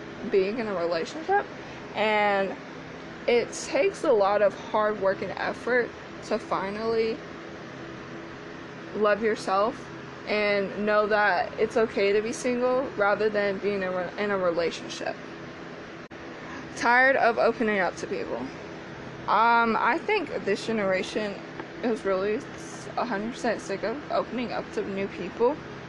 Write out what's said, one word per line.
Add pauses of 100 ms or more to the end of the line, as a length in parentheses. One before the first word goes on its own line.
(300)
being
in
a
relationship, (480)
and (720)
it
takes
a
lot
of
hard
work
and
effort (380)
to
finally (1800)
love
yourself (420)
and
know
that
it's
okay
to
be
single (100)
rather
than
being
in
a
re-,
in
a
relationship. (1600)
Tired
of
opening
up
to
people. (880)
Um,
I
think
this
generation (480)
is
really
s-,
a
hundred
percent
sick
of (140)
opening
up
to
new
people (320)